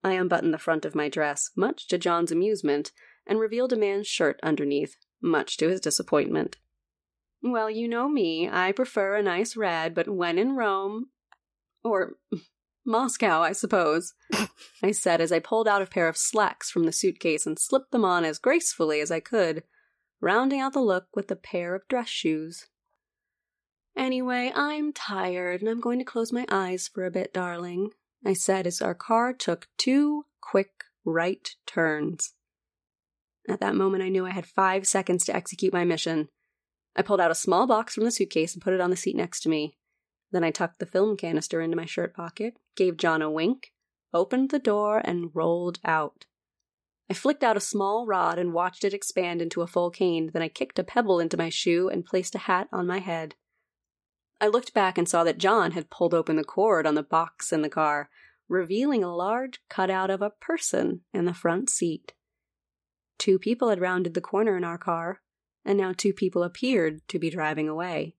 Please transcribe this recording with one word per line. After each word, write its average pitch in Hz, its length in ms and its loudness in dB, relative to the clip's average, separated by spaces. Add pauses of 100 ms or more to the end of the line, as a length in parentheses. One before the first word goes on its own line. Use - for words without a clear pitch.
I 190 100 0
unbuttoned 175 400 2
the 156 60 -2
front 156 260 -2
of 156 100 -6
my 147 140 -2
dress, 147 480 -2
much 214 320 -2
to 180 100 2
John's 170 340 0
amusement, 165 600 0 (340)
and 214 140 0
revealed 233 320 0
a 240 40 2
man's 208 300 0
shirt 143 360 0
underneath, 147 540 0 (260)
much 160 340 0
to 156 120 0
his 185 120 0
disappointment. - 760 0 (840)
"Well, 226 280 0
you 233 180 -4
know 240 200 0
me, 175 420 2
I 185 220 2
prefer 202 440 0
a 214 60 0
nice 196 340 0
red, 165 380 -2
but 170 140 0
when 175 300 0
in 262 180 2
Rome — 208 540 -2 (720)
or 202 360 0 (680)
Moscow, 226 560 2
I 170 120 2
suppose," 175 600 0 (180)
<laughs> - 520 -4
I 190 100 4
said 170 300 2
as 165 100 2
I 165 60 4
pulled 220 300 0
out 202 120 4
a 190 60 -2
pair 170 220 0
of 160 100 -2
slacks - 520 0
from 170 140 2
the 165 80 2
suitcase 165 540 0
and 156 120 -4
slipped - 340 0
them 233 120 2
on 175 220 2
as 151 120 -4
gracefully 170 640 2
as 156 100 -4
I 165 100 0
could, 165 440 0 (560)
rounding 262 400 2
out 269 140 -2
the 277 80 2
look 185 320 2
with 196 160 -4
a 180 60 -2
pair 175 380 -6
of 190 140 -10
dress 240 200 -2
shoes. 160 580 -4 (1300)
"Anyway, 254 580 -2
I'm 302 380 -2
tired 180 680 -4
and 214 100 0
I'm 233 100 -4
going 240 180 0
to 254 60 -4
close 226 280 -4
my 247 160 -2
eyes 185 400 -2
for 185 160 -6
a 180 60 -2
bit, 185 220 -4
darling," 180 580 -4 (340)
I 196 80 0
said 190 340 0
as 175 160 -4
our 175 120 0
car 233 380 0
took - 440 -4
two 294 500 2 (140)
quick 196 300 0 (340)
right 170 500 -2 (120)
turns. 156 680 -2 (1120)
At - 120 -2
that 202 140 0
moment, 190 280 2
I 185 60 -2
knew 185 180 0
I 185 40 -8
had 185 160 -8
five 190 400 2
seconds 185 400 2
to 185 100 -2
execute 190 360 -2
my 175 120 2
mission. 160 440 0 (680)
I 190 60 0
pulled 196 180 2
out 170 100 4
a 165 60 2
small 190 300 2
box 233 280 0
from 214 100 0
the 240 60 2
suitcase 165 440 -2
and 170 80 -14
put 190 100 0
it 185 80 0
on 180 100 2
the 185 60 0
seat - 200 -4
next 175 240 -4
to - 80 -2
me. 151 280 -2 (540)
Then 180 140 0
I 160 60 0
tucked 170 280 -4
the 175 80 -6
film 202 300 2
canister 165 440 -4
into 165 160 -2
my 165 80 -6
shirt 170 300 -6
pocket, 170 420 -8 (200)
gave 180 200 2
John 160 240 2
a 156 100 -2
wink, 170 420 0 (400)
opened 254 380 2
the 294 80 0
door, 208 460 2
and 170 300 -4
rolled 175 500 0
out. 160 400 -2 (840)
I 190 40 -2
flicked 285 300 0
out 220 140 4
a - 20 0
small 208 460 -2
rod 175 320 0
and 175 160 -2
watched 175 300 -2
it 196 100 0
expand 175 480 -4
into 165 180 -4
a 170 60 -2
full 175 240 0
cane. 165 420 0
Then 170 100 -2
I 160 60 -2
kicked - 300 -6
a 180 60 -2
pebble 196 360 2
into 165 160 0
my 165 140 -2
shoe 180 380 0
and 175 180 -4
placed - 280 -4
a 202 40 -4
hat 190 340 -2
on 180 140 -2
my 180 120 -2
head. 165 360 -6 (1080)
I 214 80 4
looked 240 240 2
back 190 240 4
and 170 120 2
saw 170 160 4
that 165 140 2
John 190 340 4
had 165 180 -8
pulled 170 240 2
open 160 220 2
the 156 80 0
cord 185 420 2
on 151 80 4
the 151 80 0
box - 500 -2
in 156 100 2
the 151 60 -2
car, 147 400 0 (400)
revealing 202 560 2
a 175 100 -4
large 226 540 -2
cutout 190 420 0
of 196 120 -2
a 208 80 -2
person - 720 -2 (100)
in 175 140 0
the 175 80 0
front 175 360 -2
seat. - 440 -4 (1040)
Two 190 200 4
people 233 300 0
had 190 120 2
rounded 180 340 0
the 175 60 0
corner 202 360 0
in 180 80 -2
our 170 140 -6
car, 170 440 -4 (420)
and 202 140 2
now 190 180 0
two 196 160 0
people 185 300 0
appeared 175 640 0
to 180 100 -4
be 160 120 -2
driving 156 380 -2
away. 160 500 -6